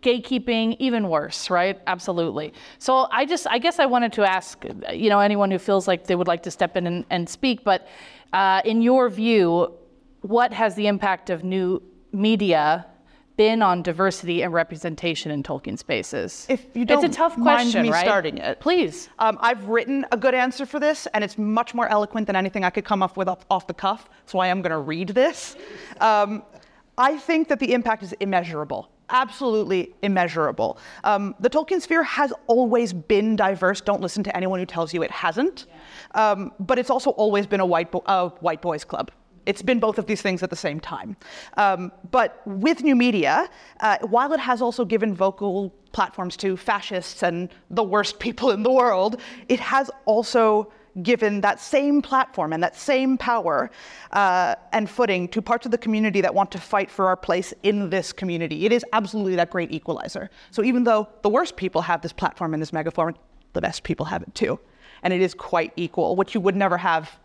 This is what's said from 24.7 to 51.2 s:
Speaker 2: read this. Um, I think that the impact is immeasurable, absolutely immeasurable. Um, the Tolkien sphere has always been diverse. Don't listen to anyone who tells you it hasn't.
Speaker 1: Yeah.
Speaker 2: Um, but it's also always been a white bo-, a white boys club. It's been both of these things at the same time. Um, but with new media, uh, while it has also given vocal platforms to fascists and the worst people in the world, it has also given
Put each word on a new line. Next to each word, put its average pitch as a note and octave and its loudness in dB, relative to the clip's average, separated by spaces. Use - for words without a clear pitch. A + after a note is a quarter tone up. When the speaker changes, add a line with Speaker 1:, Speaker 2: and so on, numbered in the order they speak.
Speaker 2:
read D#3+ -6
this. B3+ 0
Um, G#3 2
I C#4+ 2
think D#4+ 0
that C#4+ 2
the B3 0
impact A3+ 0
is F3 -12
immeasurable, E3+ -4
absolutely A3 -2
immeasurable. D#3+ 0
Um, G3+ 0
the A#3+ 2
Tolkien D#4 -2
sphere E4 0
has C4+ -2
always A#3 2
been G#3 2
diverse. F#3+ 0
Don't G3+ 0
listen F#3+ -4
to G3+ -6
anyone F#3 -2
who F#3 -4
tells E3 -6
you E3 0
it - -2
hasn't. G#3+ -2
Speaker 1:
Yeah. G#3+ 4
Speaker 2:
Um, G3 -2
but B3 0
it's B3 -4
also C4 0
always G3+ 2
been G3+ 0
a F#3 2
white E3+ 0
bo-, F3+ -4
a F3+ 2
white E3 -2
boys D#3+ -4
club. - -8
It's G3 -4
been A#3+ 2
both A3 0
of F#3+ -4
these G#3 -4
things F#3 -2
at F3+ -6
the E3+ -10
same D3+ -6
time. - -12
Um, F#3+ 0
but A#3+ 2
with G#3+ 0
new C#4 4
media, G#3+ 2
uh, G#3+ 2
while A#3 0
it D4+ 0
has B3 0
also A#3+ 0
given G#3 0
vocal F#3+ -2
platforms F#3 -4
to F#3+ -2
fascists G3+ -6
and F3 -2
the G3+ 0
worst G3+ 0
people A#3+ 0
in G#3+ 0
the B3+ 4
world, A3+ 2
it B3+ 2
has C4+ 0
also G#3+ 2
given G#3 2